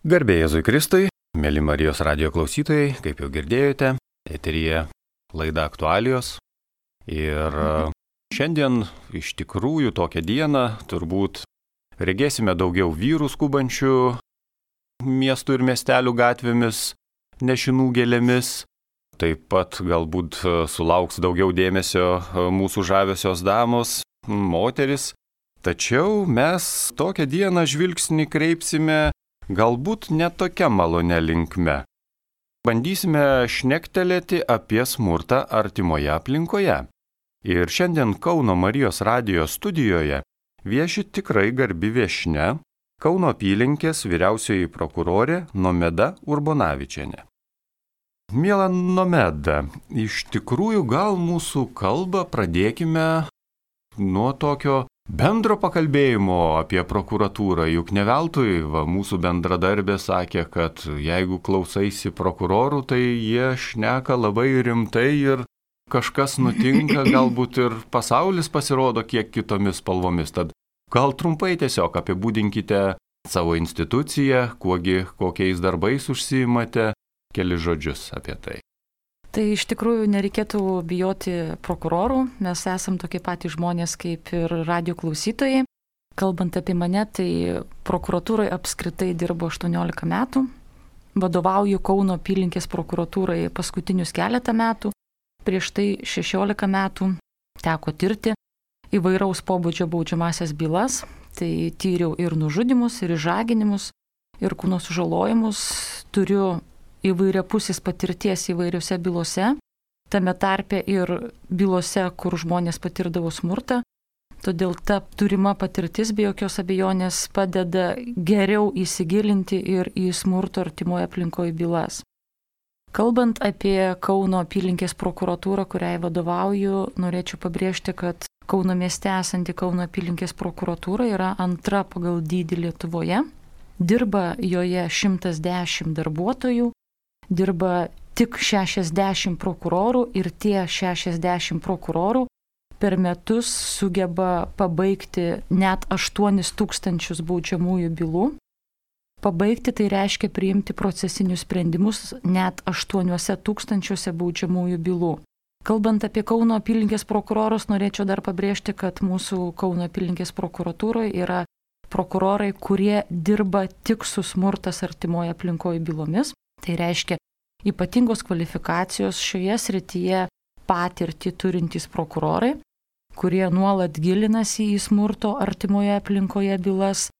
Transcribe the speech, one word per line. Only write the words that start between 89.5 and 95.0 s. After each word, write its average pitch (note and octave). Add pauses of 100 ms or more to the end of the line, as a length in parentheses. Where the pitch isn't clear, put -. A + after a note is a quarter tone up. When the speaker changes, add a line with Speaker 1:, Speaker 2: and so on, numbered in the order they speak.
Speaker 2:
metų, B3 (760)
vadovauju F#3+
Kauno G3
apylinkės F#3
prokuratūrai E3+
paskutinius F3+
keletą A#3+
metų, A3+ (500)